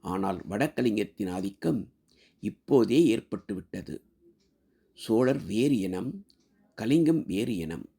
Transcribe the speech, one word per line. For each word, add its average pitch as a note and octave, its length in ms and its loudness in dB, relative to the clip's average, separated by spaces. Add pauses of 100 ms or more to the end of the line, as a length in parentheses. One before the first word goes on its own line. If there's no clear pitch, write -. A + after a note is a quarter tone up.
ஆனால் F#2+ 480 -2
வடகலிங்கத்தின் G#2+ 800 -2
ஆதிக்கம் C#3 640 -4 (480)
இப்போதே A#2 760 4
ஏற்பட்டுவிட்டது. - 840 -10 (920)
சோழர் B2+ 520 0
வேறு A#2 320 2
இனம், G2+ 480 -4 (500)
கலிங்கம் D#3 500 2
வேறு A2 300 -2
இனம். E2 440 -8